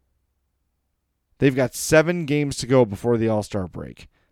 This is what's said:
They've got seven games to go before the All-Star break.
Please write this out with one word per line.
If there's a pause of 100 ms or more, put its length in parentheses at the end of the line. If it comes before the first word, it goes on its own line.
(1400)
They've
got
seven
games
to
go
before
the
All-Star
break. (240)